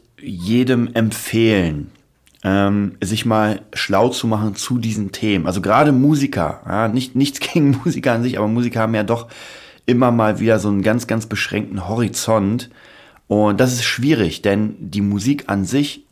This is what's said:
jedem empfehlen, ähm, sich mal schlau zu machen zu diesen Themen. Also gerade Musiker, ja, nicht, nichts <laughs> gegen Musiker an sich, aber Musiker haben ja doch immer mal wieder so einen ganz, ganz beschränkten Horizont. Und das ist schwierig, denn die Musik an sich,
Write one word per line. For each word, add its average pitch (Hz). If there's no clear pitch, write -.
jedem 117
empfehlen, 107
ähm, 101
sich 107
mal 107
schlau 107
zu 131
machen 107
zu 123
diesen 107
Themen. 101
Also 92
gerade 120
Musiker, 135
ja, 104
nicht, 127
nichts 139
<laughs> -
gegen 139
Musiker 143
an 117
sich, 123
aber 107
Musiker 117
haben 110
ja 107
doch 117
immer 123
mal 110
wieder 110
so 95
einen 101
ganz, 117
ganz 110
beschränkten 104
Horizont. 110
Und 104
das 127
ist 117
schwierig, 117
denn 107
die 101
Musik 101
an 101
sich, 143